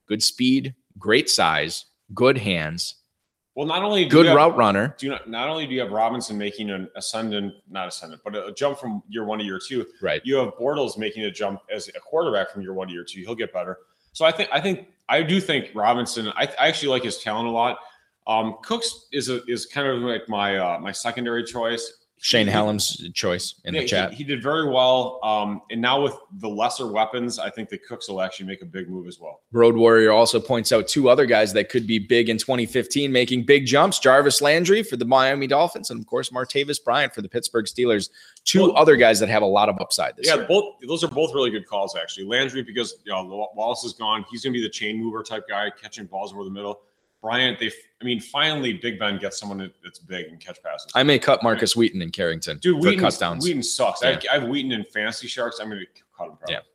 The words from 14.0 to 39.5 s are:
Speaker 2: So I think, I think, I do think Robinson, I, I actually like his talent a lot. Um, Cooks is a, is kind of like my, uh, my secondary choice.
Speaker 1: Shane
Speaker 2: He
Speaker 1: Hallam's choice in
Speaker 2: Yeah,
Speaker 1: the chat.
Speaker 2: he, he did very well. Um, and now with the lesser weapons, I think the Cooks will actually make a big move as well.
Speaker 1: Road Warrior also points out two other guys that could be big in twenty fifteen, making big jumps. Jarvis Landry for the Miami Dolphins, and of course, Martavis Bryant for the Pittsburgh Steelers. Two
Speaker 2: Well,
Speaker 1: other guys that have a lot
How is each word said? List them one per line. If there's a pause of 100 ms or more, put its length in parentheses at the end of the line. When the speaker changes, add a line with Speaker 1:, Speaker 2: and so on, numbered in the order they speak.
Speaker 2:
So
I
think,
I
think, (200)
I
do
think
Robinson,
I, (160)
I
actually
like
his
talent
a
lot. (480)
Um,
Cooks
is
a,
is
kind
of
like
my,
uh,
my
secondary
choice. (320)
Speaker 1:
Shane
Speaker 2:
He
Speaker 1:
Hallam's
choice (100)
in
Speaker 2:
Yeah,
Speaker 1:
the
chat.
Speaker 2:
he,
he
did
very
well.
Um,
and
now
with (200)
the
lesser
weapons,
I
think
the
Cooks
will
actually
make
a
big
move
as
well. (100)
Speaker 1:
Road
Warrior
also
points
out
two
other
guys
that
could
be
big
in
twenty
fifteen,
making
big
jumps.
Jarvis
Landry
for
the
Miami
Dolphins,
and
of
course,
Martavis
Bryant
for
the
Pittsburgh
Steelers. (340)
Two
Speaker 2:
Well,
Speaker 1:
other
guys
that
have
a
lot